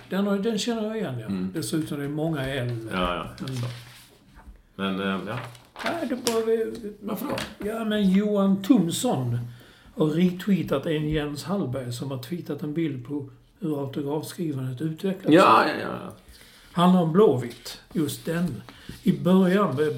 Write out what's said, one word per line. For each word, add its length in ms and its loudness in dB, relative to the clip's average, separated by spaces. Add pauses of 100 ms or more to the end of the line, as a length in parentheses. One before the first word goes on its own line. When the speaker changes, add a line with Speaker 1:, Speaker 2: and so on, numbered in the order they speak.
Speaker 1:
den 180 0
har, 100 2
den 200 0
känner 300 -2
jag 100 -6
igen, 220 -4
ja. 60 -10
Speaker 2:
Mm. 280 -2
Speaker 1:
Det 100 -4
ser 140 -2
ut 120 -2
som 100 -6
det 60 -4
är 40 -4
många 380 -2
L. 440 -4
Speaker 2:
Ja, 240 0
ja. 320 -8
Speaker 1:
Mm. 140 -6 (1120)
Speaker 2:
Men, 240 -4
eh, 280 -2
ja. 120 -6 (460)
Speaker 1:
Nej, 240 -4
då 60 -4 (180)
börjar 120 0
vi 560 -4
Speaker 2:
Varför 260 -6
då? 420 -8
Speaker 1:
Ja, 160 -4
men 260 2
Johan 520 4
Thomsson 760 2 (580)
har 100 2
retweetat 800 2
en 240 0
Jens 340 -2
Hallberg 500 -4
som 180 -8
har 120 -6
tweetat 400 -8
en 100 -4
bild 340 -4
på 220 -8 (300)
hur 220 -4
autografskrivandet 1000 -6
utvecklas. 520 0
Speaker 2:
Ja, 340 8
ja, 140 -2
ja. 320 -8 (580)
Speaker 1:
Handlar 300 6
om 120 2
Blåvitt, 680 2 (120)
just 320 -2
den. 360 -4 (420)
I 160 4
början, 560 4 (220)